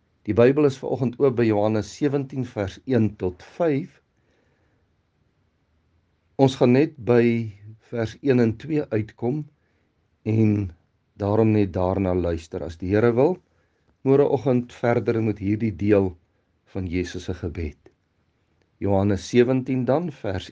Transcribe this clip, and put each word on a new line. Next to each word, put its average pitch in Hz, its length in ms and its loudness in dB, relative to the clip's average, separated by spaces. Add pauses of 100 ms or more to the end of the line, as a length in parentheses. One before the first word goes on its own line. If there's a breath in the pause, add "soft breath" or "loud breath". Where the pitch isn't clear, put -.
(240)
Die 101 140 -4
Bybel 139 320 4
is 135 100 -4
vanoggend 120 400 -4
oop 131 160 2
by 117 140 2
Johannes 104 420 0
sewentien 135 560 -4
vers 98 300 -6 (100)
een 113 220 2 (100)
tot 92 240 -6 (140)
vyf. 165 420 -2 (2500)
Ons 135 220 4
gaan 123 160 6
net 156 180 0 (140)
by 117 420 2 (400)
vers 113 300 -6
een 127 240 2
en 110 180 0
twee 147 320 -6
uitkom 120 480 -6 (800)
en 110 320 2 (640)
daarom 107 320 2
net 104 240 0
daarna 92 400 0
luister. 85 480 -4
As 80 160 -12
die 92 160 -2
Here 117 160 4
wil, 143 240 2 (720)
môreoggend 135 640 2
verder 117 480 0
met 104 240 -4
hierdie 107 400 -2
deel 98 300 4 (580)
van 95 160 -8
Jesus 90 400 -6
se 92 160 -6
gebed. 82 340 -8 (1000)
Johannes 98 480 0
sewentien 127 600 0
dan, 151 260 0
vers 95 400 -8